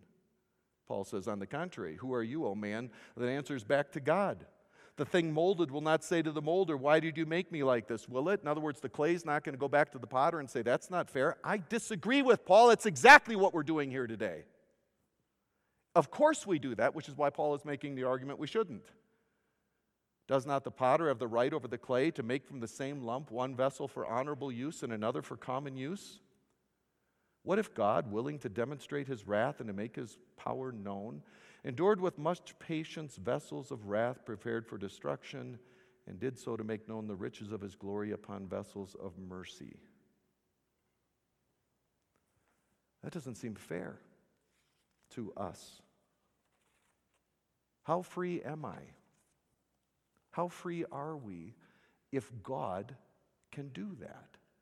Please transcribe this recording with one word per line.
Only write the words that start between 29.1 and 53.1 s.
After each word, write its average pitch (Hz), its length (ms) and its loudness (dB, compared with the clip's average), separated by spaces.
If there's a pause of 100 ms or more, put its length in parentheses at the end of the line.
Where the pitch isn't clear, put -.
wrath 110 340 0
and 120 60 -10
to 104 80 -6
make 101 220 -8
his 123 200 -10 (200)
power 127 360 -6
known, 104 500 -10 (400)
endured 175 380 2
with 180 160 -2
much 165 420 -4
patience 156 580 -8
vessels 135 540 -6
of 107 200 -10
wrath 117 340 -2
prepared 113 420 -6
for 110 120 -12
destruction, 127 800 -8 (480)
and 95 120 -14
did 123 200 -6
so 120 180 -6
to 107 80 -6
make 107 240 -6
known 110 180 -8
the 104 80 -8
riches 107 380 -10
of 104 80 -6
his 98 160 -10
glory 104 360 -6
upon 101 340 -10
vessels 95 480 -10
of 92 240 -14
mercy?" 90 600 -14 (3250)
That 202 100 -10
doesn't 131 220 -10
seem 107 220 -10
fair - 440 -10 (1120)
to 110 240 -8
us. - 480 -10 (2000)
How 165 180 0
free 180 420 -6
am 151 220 -10
I? 78 300 -14 (1400)
How 175 180 -4
free 170 380 -8
are 147 280 -10
we 101 400 -12 (560)
if 131 220 -4 (100)
God 123 540 -6 (560)